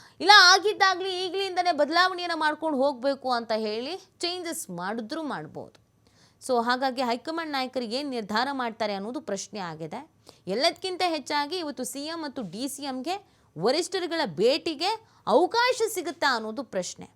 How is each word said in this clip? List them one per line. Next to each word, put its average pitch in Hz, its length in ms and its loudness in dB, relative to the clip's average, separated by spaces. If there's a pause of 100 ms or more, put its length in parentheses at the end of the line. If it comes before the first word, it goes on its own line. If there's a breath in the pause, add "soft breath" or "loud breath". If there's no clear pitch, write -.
(200 loud breath)
ಇಲ್ಲ, 349 180 8
ಆಗಿದ್ದಾಗ್ಲಿ 381 880 6
ಈಗಲಿಂದನೇ 359 460 0
ಬದಲಾವಣೆಯನ್ನ 339 640 2
ಮಾಡ್ಕೊಂಡು 311 440 0
ಹೋಗ್ಬೇಕು 262 540 0
ಅಂತ 233 200 -2
ಹೇಳಿ 220 680 -4
ಚೇಂಜಸ್ 349 520 -6
ಮಾಡಿದ್ರೂ 214 520 -6
ಮಾಡ್ಬೋದು. 160 580 -10 (680 soft breath)
So 240 160 2
ಹಾಗಾಗಿ 254 400 0
ಹೈಕಮಾಂಡ್ 302 500 -4
ನಾಯಕರು 262 320 -2
ಏನ್ 262 260 -4
ನಿರ್ಧಾರ 233 420 -2
ಮಾಡ್ತಾರೆ 226 420 -4
ಅನ್ನೋದು 220 260 -6
ಪ್ರಶ್ನೆ - 380 -8
ಆಗಿದೆ. 165 520 -10 (360 loud breath)
ಎಲ್ಲದಕ್ಕಿಂತ 330 600 -2
ಹೆಚ್ಚಾಗಿ 302 520 -2
ಇವತ್ತು 285 260 -6
ಸಿ 277 200 -8
ಎಂ 320 180 -8
ಮತ್ತು 277 200 -8
ಡಿ 208 260 -6
ಸಿ 269 140 -12
ಎಂಗೆ 285 440 -6 (320 soft breath)
ವರಿಷ್ಠರುಗಳ 320 680 0
ಭೇಟಿಗೆ 294 840 0 (180 soft breath)
ಅವಕಾಶ 453 560 4 (120)
ಸಿಗುತ್ತಾ 285 420 0
ಅನ್ನೋದು 220 260 -6
ಪ್ರಶ್ನೆ. - 520 -8